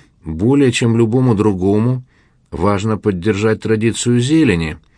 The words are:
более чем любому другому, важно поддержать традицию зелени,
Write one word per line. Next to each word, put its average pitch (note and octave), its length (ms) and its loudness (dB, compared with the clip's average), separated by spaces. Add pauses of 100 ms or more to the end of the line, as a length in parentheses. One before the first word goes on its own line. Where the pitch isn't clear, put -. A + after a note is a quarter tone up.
(240)
более A#2+ 460 0
чем A#2 260 0
любому A#2 380 2
другому, G#2 680 0 (460)
важно G2+ 480 -2
поддержать G#2 640 -2
традицию A2+ 580 0
зелени, A#2 580 0 (200)